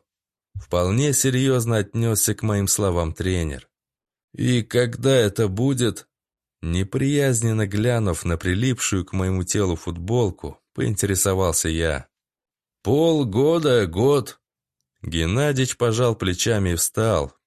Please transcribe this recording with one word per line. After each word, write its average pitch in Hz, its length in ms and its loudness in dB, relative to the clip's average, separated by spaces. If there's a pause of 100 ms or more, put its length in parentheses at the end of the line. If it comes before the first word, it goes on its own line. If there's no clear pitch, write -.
(560)
Вполне 101 580 0
серьезно 127 640 0
отнесся 110 580 0
к - 80 -16
моим 101 240 0
словам 87 460 0
тренер. 85 540 -4 (680)
«И 123 280 0
когда 123 540 0
это 110 320 2
будет?» 117 600 -2 (520)
Неприязненно 113 1080 0
глянув 107 580 0
на 85 120 0
прилипшую 98 680 0
к - 80 -20
моему 92 300 0
телу 92 320 0
футболку, 87 840 -4 (140)
поинтересовался 95 960 0
я. 80 380 -2 (760)
«Полгода, 143 1040 2
год». 123 520 0 (640)
Геннадьевич 123 760 0
пожал 117 380 0
плечами 95 560 0
и 85 40 0
встал, 87 580 0 (140)